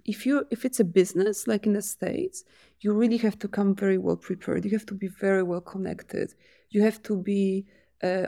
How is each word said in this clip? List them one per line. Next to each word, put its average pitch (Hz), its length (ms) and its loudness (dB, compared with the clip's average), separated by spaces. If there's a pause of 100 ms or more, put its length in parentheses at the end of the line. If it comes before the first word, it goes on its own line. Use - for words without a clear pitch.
if - 200 -6
you, 277 240 2
if 233 140 -6
it's 254 160 0
a 220 60 4
business, 185 640 2
like 214 180 0
in 208 80 4
the 202 80 0
States, - 640 -6 (340)
you 208 140 0
really 226 240 4
have 220 220 0
to 202 100 -6
come 196 260 2
very 196 220 2
well 180 180 0
prepared. - 480 -4
You 196 80 -4
have 214 140 0
to - 80 -12
be 190 160 -6
very 196 340 0
well 175 160 -2
connected. - 720 -8 (360)
You 208 140 4
have 214 200 0
to 208 140 -2
be, 196 480 0 (360)
uh, 180 260 0